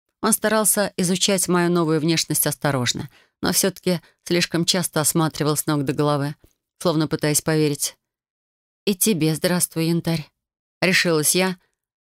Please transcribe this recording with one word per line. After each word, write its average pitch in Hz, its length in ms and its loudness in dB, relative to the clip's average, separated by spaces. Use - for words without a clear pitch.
Он 214 140 0
старался 214 640 0
изучать 185 500 0
мою 175 220 2
новую 165 280 2
внешность 156 480 0
осторожно, 139 640 -2
но - 140 0
всё-таки 185 480 -2
слишком 170 440 0
часто 175 340 -2
осматривал 151 560 0
с - 80 -4
ног 147 220 -2
до 143 80 -2
головы, 147 420 0
словно 156 300 0
пытаясь 151 320 0
поверить. 151 560 -2
«И 202 100 0
тебе 160 400 2
здравствуй, 165 520 -2
Янтарь». 165 440 -2
Решилась 170 520 2
я 185 240 0